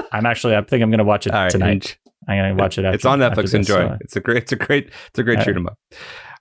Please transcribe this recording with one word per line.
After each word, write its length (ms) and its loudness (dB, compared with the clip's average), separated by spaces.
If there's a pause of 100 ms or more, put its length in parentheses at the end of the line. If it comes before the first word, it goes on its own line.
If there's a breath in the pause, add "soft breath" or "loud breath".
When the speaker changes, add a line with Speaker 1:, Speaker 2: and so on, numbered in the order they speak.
(120)
Speaker 1:
I'm 160 0
actually, 280 2
I 60 2
think 220 0
I'm 80 2
gonna 120 4
watch 240 2
it 60 0
Speaker 2:
All 80 2
right, 100 0
Speaker 1:
tonight. 540 0
Speaker 2:
and 40 -20 (200)
Speaker 1:
I'm 80 0 (140)
gonna 40 -2
watch 220 -2
it 80 -2
Speaker 2:
It's 200 -2
Speaker 1:
after, 40 2
Speaker 2:
on 120 2
Speaker 1:
after 200 2
Speaker 2:
Netflix. 40 -2
Speaker 1:
this, 100 -2
Speaker 2:
Enjoy. 340 2
Speaker 1:
so. 120 -6
Speaker 2:
It's 140 -18
a 40 -4
great, 240 0
it's 80 -14
a 40 0
great, 360 -2 (160 loud breath)
it's 120 -6
a 40 -2
great 100 0
Speaker 1:
All 60 2
right. 60 0
Speaker 2:
shoot 100 0
'em 120 -4
up. 100 -12 (640 loud breath)